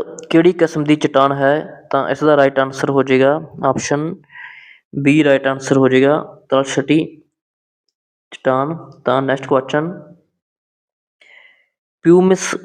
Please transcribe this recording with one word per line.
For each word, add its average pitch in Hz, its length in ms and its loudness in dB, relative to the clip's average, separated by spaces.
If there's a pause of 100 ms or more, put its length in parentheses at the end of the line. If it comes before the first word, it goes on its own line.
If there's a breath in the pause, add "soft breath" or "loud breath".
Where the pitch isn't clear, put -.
(300)
ਕਿਹੜੀ 165 220 4
ਕਿਸਮ 160 320 -2
ਦੀ 151 120 2
ਚੱਟਾਨ 139 360 0
ਹੈ? 139 580 -2
ਤਾਂ 139 200 -2
ਇਸ 143 140 -4
ਦਾ 151 120 4
ਰਾਈਟ 139 220 2
ਆਨਸਰ 135 320 -2
ਹੋ 139 120 -2
ਜਾਏਗਾ 135 380 2 (260)
ਆਪਸ਼ਨ 147 480 -4 (880 loud breath)
ਬੀ 147 220 4
ਰਾਈਟ 135 220 2
ਆਨਸਰ 135 320 0
ਹੋ 131 100 4
ਜਾਏਗਾ, 135 600 0
ਤਲਛਟੀ 139 540 0 (1300)
ਚੱਟਾਨ। 135 440 -2 (280)
ਤਾਂ 127 180 0
ਨੈਕਸਟ 135 240 -4
ਕੁਐਸਚਨ, 151 440 -2 (2250 soft breath)
ਪਿਊਮਿਸ 180 500 2 (100)